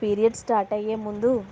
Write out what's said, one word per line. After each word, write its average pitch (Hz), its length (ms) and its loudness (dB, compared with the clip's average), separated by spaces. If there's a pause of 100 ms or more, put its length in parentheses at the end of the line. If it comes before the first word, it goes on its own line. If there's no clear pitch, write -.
పీరియడ్ 214 320 2
స్టార్ట్ 208 380 0
అయ్యే 214 220 -2
ముందు 214 580 0